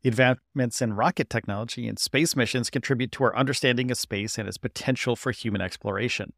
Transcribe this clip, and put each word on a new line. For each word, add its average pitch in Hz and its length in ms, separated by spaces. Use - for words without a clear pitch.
The 131 80
advancements 123 720
in 113 120
rocket 131 360
technology 113 580
and 107 120
space - 360
missions 123 360
contribute 127 400
to - 140
our 113 100
understanding 127 560
of 120 80
space 107 400
and 104 80
its 98 100
potential - 580
for - 140
human 107 320
exploration. 101 760